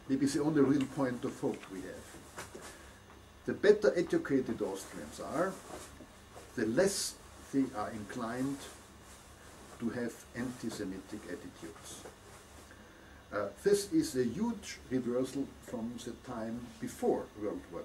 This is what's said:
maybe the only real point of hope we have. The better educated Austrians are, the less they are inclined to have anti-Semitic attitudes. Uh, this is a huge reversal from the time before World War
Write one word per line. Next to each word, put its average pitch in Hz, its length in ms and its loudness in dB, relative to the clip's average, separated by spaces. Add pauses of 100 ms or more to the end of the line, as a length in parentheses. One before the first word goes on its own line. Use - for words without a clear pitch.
maybe 135 200 4
the 151 140 2
only 147 200 6
real 135 240 6 (100)
point 127 300 0
of 117 160 -4
hope 110 200 0 (120)
we 95 80 -8
have. - 800 -14 (840)
The 123 60 2
better - 440 8
educated 165 640 2
Austrians 87 580 -6
are, 135 320 0 (1040)
the 110 120 2
less - 480 4 (380)
they 135 100 6 (120)
are 104 140 -2
inclined 120 680 -4 (1200)
to 117 100 -2
have 120 240 -4 (220)
anti-Semitic 104 920 -6
attitudes. - 760 -12 (1300)
Uh, 101 120 0 (180)
this 202 300 4
is 160 240 4
a 123 80 6
huge 208 520 -2 (140)
reversal 127 560 0 (160)
from 117 300 -6 (120)
the 117 60 -6 (180)
time 113 300 -4 (220)
before 117 420 2 (180)
World - 200 -2 (100)
War 85 140 -6